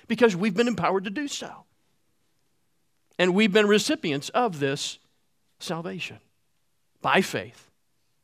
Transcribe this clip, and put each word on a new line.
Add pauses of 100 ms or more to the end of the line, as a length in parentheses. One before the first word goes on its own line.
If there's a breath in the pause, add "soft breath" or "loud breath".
because
we've
been
empowered
to
do
so. (1500)
And
we've
been
recipients
of
this (600)
salvation (840)
by
faith (540)